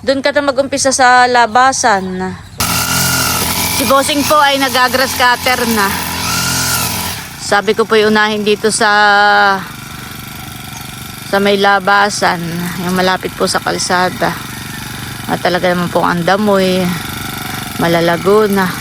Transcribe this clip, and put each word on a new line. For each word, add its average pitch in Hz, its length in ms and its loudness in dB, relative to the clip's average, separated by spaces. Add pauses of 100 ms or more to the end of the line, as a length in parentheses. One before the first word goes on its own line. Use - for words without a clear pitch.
Doon 269 160 0
ka 285 160 0
na 285 80 2
mag-umpisa 269 480 0
sa 247 320 6
labasan. 233 960 2 (1600)
Si 262 80 0
Bossing 277 400 2
po 311 160 2
ay 277 160 2
nagagrass 254 560 0
cutter 247 560 2
na. 208 160 2 (1500)
Sabi 202 320 0
ko 214 160 0
po, 220 80 2
unahin 214 480 2
dito 208 320 0
sa, 220 160 2 (2500)
sa 196 80 0
may 202 160 2
labasan, 196 880 2 (400)
yung 185 160 0
malapit 185 320 0
po - 160 -2
sa 175 160 -2
kalsada. 175 720 -2 (960)
At 170 80 -2
talaga 180 320 0
naman 175 160 -2
po 175 160 0
ang 175 240 0
damoy, 190 560 2 (960)
malalago 170 720 2
na. 190 160 2 (140)